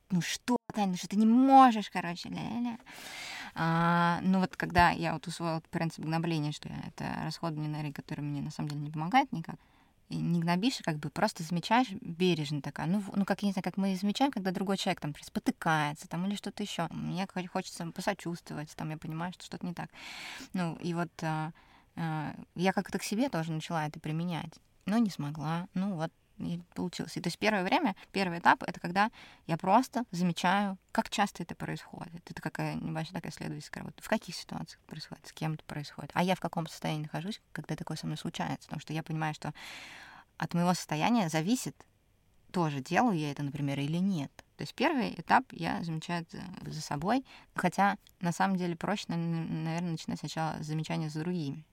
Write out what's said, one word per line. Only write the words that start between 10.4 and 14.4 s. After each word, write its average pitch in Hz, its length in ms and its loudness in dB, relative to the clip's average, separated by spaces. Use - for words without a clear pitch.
гнобишь, 180 400 2
а - 20 -16
как 156 140 0
бы - 120 -6
просто - 340 0
замечаешь 196 480 2
бережно 160 600 2
такая. 147 260 -6
Ну, 202 120 2
в-, 196 160 -6
ну, 202 80 4
как, - 180 2
я 202 60 2
не 196 60 2
знаю, 185 100 -2
как 180 140 -2
мы 190 180 2
замечаем, 208 380 2
когда 190 180 0